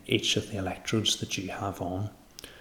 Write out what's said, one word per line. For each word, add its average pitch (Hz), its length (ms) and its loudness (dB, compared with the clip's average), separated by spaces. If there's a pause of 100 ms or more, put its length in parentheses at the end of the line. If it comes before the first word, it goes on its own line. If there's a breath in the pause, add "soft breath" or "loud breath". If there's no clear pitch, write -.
each - 280 4
of 107 140 0
the 107 80 -4
electrodes 101 600 2
that - 200 -4
you 95 120 -4
have 98 300 -4
on. 95 300 -2 (520 loud breath)